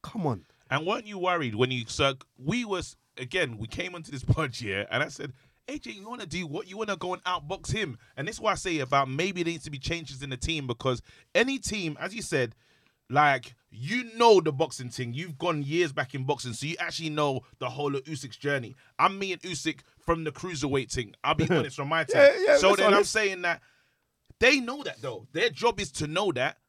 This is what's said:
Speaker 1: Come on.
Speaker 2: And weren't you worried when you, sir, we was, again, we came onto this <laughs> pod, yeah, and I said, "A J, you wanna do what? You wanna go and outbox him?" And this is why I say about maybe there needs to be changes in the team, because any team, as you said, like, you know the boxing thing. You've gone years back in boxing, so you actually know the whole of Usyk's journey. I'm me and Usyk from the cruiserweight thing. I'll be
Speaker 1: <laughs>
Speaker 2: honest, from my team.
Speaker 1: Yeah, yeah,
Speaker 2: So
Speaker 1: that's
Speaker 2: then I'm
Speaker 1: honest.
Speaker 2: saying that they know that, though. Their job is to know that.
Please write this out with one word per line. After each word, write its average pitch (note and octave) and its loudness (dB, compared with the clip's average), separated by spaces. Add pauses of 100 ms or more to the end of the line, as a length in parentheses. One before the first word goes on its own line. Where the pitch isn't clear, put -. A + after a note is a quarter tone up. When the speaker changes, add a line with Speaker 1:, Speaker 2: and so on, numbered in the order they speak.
Speaker 1:
Come F3+ -4
on. G#2+ -2 (260)
Speaker 2:
And D3 0
weren't G#3+ -2
you G3+ -10
worried E3+ 0
when B2+ 2
you, B2 -4
sir, C#3 0 (220)
we G#3 -2
was, F#3 -4 (200)
again, C3 -2
we A2 -8
came F3+ -8
onto E3 -14
this C3+ -8
<laughs> - -
pod, D3+ -2
yeah, G2+ -4
and B2+ 0
I D3+ -2
said, D3 -10 (340)
"A C#4+ -10
J, A3 -12
you G3+ -16
wanna A#3 -10
do E3+ -6
what? D#3+ -6
You G3 -14
wanna G#3 -2
go F3+ -4
and F#3 -12
outbox F3+ -4
him?" F3 -2 (220)
And D3+ -4
this A3+ -8
is - -12
why G#3+ 4
I F3+ 2
say E3 -2
about C3+ 2
maybe F3 -2
there E3 0
needs E3 -8
to D#3 -10
be C#3+ -8
changes C#3+ -6
in C#3+ -10
the C3 -6
team, D3 -4
because B2 0 (340)
any B3+ 2
team, F3 -4
as F#3+ -8
you A#3 -8
said, C3 0 (560)
like, C#3 4 (160)
you F#3 -4 (120)
know A3+ 10
the D#3 2
boxing C3 -2
thing. A#2+ -6
You've D#3+ -10
gone D#3+ 0
years D#3 0
back C#3+ -4
in C3 -4
boxing, C3 -2
so C#3 -6
you D#3 -6
actually E3 -6
know D3 0 (180)
the B2 -4
whole C#3 -2
of C3 -4
Usyk's C#3+ -10
journey. C3+ -2 (220)
I'm F#3+ 4
me G3 -4
and E3+ -6
Usyk E3 -6 (180)
from E3 0
the D3+ -2
cruiserweight C#3 -4
thing. A#2 -6 (100)
I'll D3+ 2
be D3+ 2
Speaker 1:
<laughs> - -
Speaker 2:
honest, C#3+ 2
from C#3+ -4
my - 2
team. G4 2
Speaker 1:
Yeah, C#4+ 12 (160)
yeah, C#5+ 8
Speaker 2:
So C#4 8
Speaker 1:
that's G3+ 6
Speaker 2:
then - 6
I'm G3+ 8
Speaker 1:
honest. G3+ 4
Speaker 2:
saying G3 0
that E3+ 0 (760)
they C4+ 6
know B3+ -8
that, - -8
though. A2+ -8
Their G3+ 2
job G#3 2
is G3 -4
to D3+ -4
know F3 0
that. B2+ -2 (100)